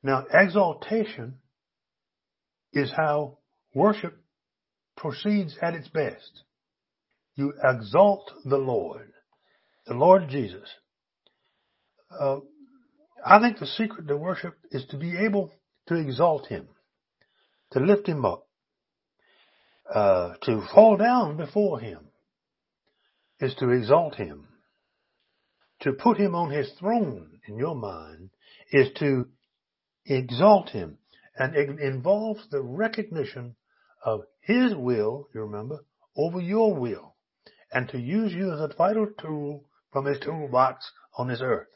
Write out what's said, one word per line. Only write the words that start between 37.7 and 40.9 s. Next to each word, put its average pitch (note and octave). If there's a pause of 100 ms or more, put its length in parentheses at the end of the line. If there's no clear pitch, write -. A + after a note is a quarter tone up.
and B2+
to C3
use F#3
you F3+
as D3+
a D3+
vital G#3 (120)
tool D3 (260)
from C#3
his C#3
toolbox C3 (280)